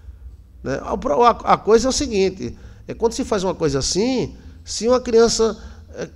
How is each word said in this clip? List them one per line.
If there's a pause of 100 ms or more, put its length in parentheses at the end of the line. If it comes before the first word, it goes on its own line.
(640)
Né?
A
pro-,
a,
a
coisa
é
o
seguinte: (320)
é
quando
se
faz
uma
coisa
assim, (300)
se
uma
criança, (320)
é,